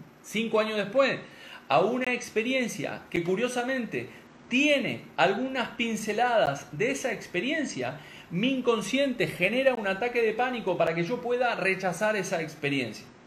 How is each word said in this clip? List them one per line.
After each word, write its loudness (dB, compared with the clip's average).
cinco 0
años 0
después, 2
a 6
una 0
experiencia -2
que, 0
curiosamente, -2
tiene 2
algunas 2
pinceladas 0
de 0
esa -2
experiencia, -4
mi 0
inconsciente 0
genera 2
un -4
ataque 0
de 4
pánico 0
para 2
que 2
yo -2
pueda 0
rechazar 0
esa -2
experiencia. -4